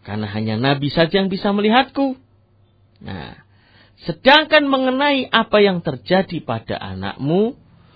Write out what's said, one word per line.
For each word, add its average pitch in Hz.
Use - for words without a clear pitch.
Karena 107
hanya 110
nabi 139
saja 165
yang 190
bisa 196
melihatku. 254
Nah, 73
sedangkan 294
mengenai 262
apa 220
yang 190
terjadi 170
pada 113
anakmu, 135